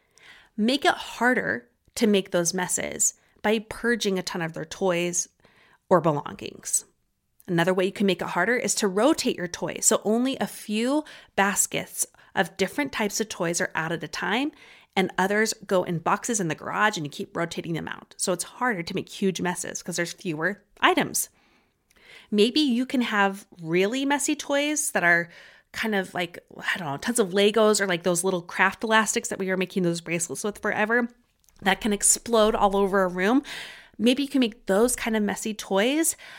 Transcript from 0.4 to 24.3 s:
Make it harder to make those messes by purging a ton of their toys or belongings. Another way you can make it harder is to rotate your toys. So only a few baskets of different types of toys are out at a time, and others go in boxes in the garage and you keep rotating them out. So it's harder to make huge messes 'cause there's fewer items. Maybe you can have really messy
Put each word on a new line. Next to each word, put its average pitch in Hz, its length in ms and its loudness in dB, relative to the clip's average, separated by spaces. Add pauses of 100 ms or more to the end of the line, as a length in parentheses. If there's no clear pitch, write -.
Make 247 280 2
it - 100 4
harder 240 720 -2 (260)
to 226 140 2
make 196 240 2
those 175 200 0
messes - 600 -2 (260)
by 214 200 2
purging 214 580 -2
a 180 40 -4
ton 180 200 -6
of 160 100 -6
their 156 120 -8
toys 175 640 -2 (600)
or 180 120 6
belongings. - 840 -2 (640)
Another 175 260 2
way 185 120 2
you 196 80 0
can 202 140 0
make 180 140 2
it 185 80 -6
harder 185 280 0
is - 200 -2
to 214 120 0
rotate 240 480 2
your 180 100 -6
toys. - 400 -8
So - 180 4
only 240 360 0
a 208 80 -2
few 247 560 -2 (320)
baskets - 680 0 (300)
of 185 220 -2
different 269 340 -2
types 208 300 -4
of 220 80 -4
toys 170 320 -4
are - 160 -4
out 160 160 -4
at 160 100 -6
a 151 60 -8
time, 240 420 -2 (460)
and 190 200 0
others 208 380 2 (120)
go 185 180 2
in 170 160 -4
boxes 208 400 -2
in 170 80 -2
the 151 80 -2
garage 202 400 -2
and 151 100 -6
you 139 40 -8
keep - 260 -12
rotating 165 380 -6
them 156 120 -6
out. - 320 -16
So - 140 -2
it's 170 120 -4
harder 233 380 -2
to 185 120 -8
make - 140 -6
huge 185 320 -2
messes - 440 -4
'cause 175 120 -8
there's 170 160 -4
fewer 175 520 -4 (160)
items. - 480 2 (1040)
Maybe 233 280 4
you 254 260 2
can 262 140 0
have 202 460 2 (140)
really 190 440 0
messy 285 320 0